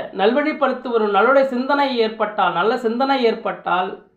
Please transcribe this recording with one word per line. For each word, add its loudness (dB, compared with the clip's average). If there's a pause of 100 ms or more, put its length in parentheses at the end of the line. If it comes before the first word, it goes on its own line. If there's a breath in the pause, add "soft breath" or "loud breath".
(140)
நல்வழிப்படுத்தும் 0
ஒரு 0
நல்லுடைய 4
சிந்தனை 0 (100)
ஏற்பட்டால், -2
நல்ல 2
சிந்தனை 0
ஏற்பட்டால் -2 (240)